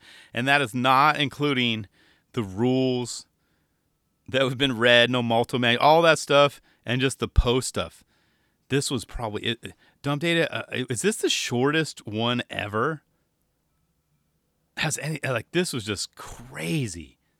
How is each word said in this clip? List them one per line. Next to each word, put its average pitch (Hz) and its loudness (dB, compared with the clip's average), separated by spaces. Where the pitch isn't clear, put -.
and 120 -2
that 143 4
is 120 -4
not 135 4
including 127 -2
the 120 -4
rules 123 -2
that 131 0
have 127 0
been 131 0
read, 120 6
no 123 0
multi-mag, 117 0
all 156 6
that 160 4
stuff, 143 2
and 127 -2
just 131 -2
the 113 -2
post 127 2
stuff. - -8
This 139 -2
was 120 -4
probably, 107 -8
it, - -8
Dumb 143 -4
Data, 165 0
uh, 117 -6
is 120 -4
this 208 0
the 381 -2
shortest 143 -2
one 113 -2
ever? 107 -4
Has - -2
any, 151 -8
uh, 131 -2
like, 110 -6
this 180 -2
was 117 -6
just 101 -6
crazy. 120 -8